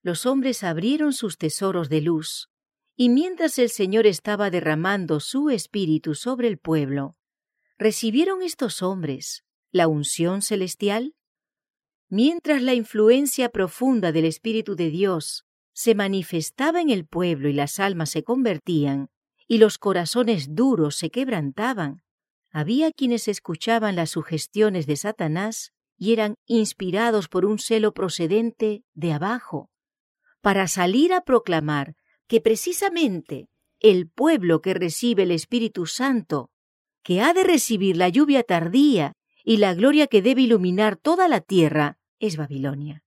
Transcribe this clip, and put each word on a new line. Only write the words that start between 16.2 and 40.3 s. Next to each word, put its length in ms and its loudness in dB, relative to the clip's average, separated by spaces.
en 100 2
el 160 0
pueblo 420 -2
y 40 0
las 260 -2
almas 320 -2
se 140 -4
convertían, 840 -2
y 120 2
los 200 6
corazones 760 -2
duros 420 0
se 140 -6
quebrantaban, 920 -4
había 400 -2
quienes 360 -2
escuchaban 680 -2
las 140 -2
sugestiones 760 -2
de 100 -2
Satanás 760 -6
y 160 0
eran 220 0
inspirados 840 0
por 160 0
un 140 0
celo 340 0
procedente 920 -2
de 180 -4
abajo, 580 -6
para 280 2
salir 440 2
a 80 2
proclamar 760 0
que 140 2
precisamente 1080 -2
el 300 4
pueblo 520 2
que 140 -2
recibe 500 0
el 60 0
Espíritu 560 -2
Santo, 640 -2
que 180 0
ha 140 4
de 100 4
recibir 520 2
la 120 2
lluvia 340 4
tardía 720 2
y 120 4
la 180 4
gloria 320 4
que 160 4
debe 200 4